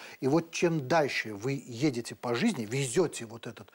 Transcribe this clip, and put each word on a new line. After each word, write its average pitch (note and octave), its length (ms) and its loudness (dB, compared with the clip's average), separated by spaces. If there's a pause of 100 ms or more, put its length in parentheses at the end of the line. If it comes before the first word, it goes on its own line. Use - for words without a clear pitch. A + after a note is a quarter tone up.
(200)
И C3 80 2
вот E3 220 4
чем D#3+ 380 2
дальше C3+ 460 2
вы B2+ 320 -4
едете A#2+ 480 -2
по A#2+ 200 -2
жизни, D3 300 0
везете C3 600 0
вот A2 200 -14
этот A2+ 280 -14